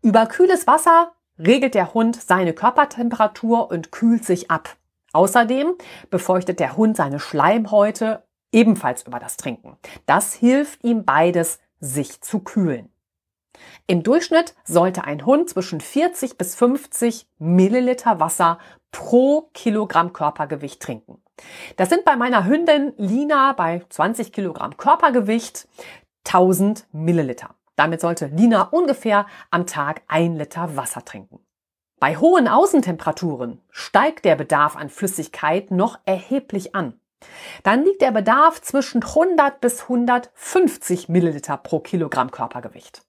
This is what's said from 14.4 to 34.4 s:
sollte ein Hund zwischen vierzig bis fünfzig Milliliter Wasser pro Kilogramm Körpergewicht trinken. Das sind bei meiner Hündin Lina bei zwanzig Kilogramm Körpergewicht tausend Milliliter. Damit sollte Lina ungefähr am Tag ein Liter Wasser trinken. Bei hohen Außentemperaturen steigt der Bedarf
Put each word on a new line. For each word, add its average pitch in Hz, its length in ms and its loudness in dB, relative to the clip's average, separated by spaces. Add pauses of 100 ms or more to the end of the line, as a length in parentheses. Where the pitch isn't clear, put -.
sollte 175 420 0
ein 147 200 -10
Hund 330 240 2
zwischen 175 320 -8
vierzig 311 560 -4
bis 180 160 -8
fünfzig 240 720 -2 (120)
Milliliter 208 800 2
Wasser 165 400 0 (320)
pro 277 640 2
Kilogramm 190 580 -2
Körpergewicht 147 680 -6
trinken. - 340 -14 (600)
Das 185 120 0
sind 359 160 2
bei 285 100 6
meiner 240 300 0
Hündin 294 520 2
Lina 269 560 0
bei 175 360 -4
zwanzig 180 440 -4
Kilogramm - 440 -8
Körpergewicht 240 880 0 (560)
tausend 190 680 0
Milliliter. 156 640 -4 (200)
Damit 160 260 0
sollte 165 260 -4
Lina 196 340 2
ungefähr 247 640 0 (240)
am 175 160 -2
Tag 151 420 -8
ein 165 280 0
Liter 156 420 -8
Wasser - 260 -10
trinken. - 360 -20 (600)
Bei 151 180 0
hohen 311 300 4
Außentemperaturen 170 1120 0 (100)
steigt 285 540 -2
der 165 100 6
Bedarf 147 400 0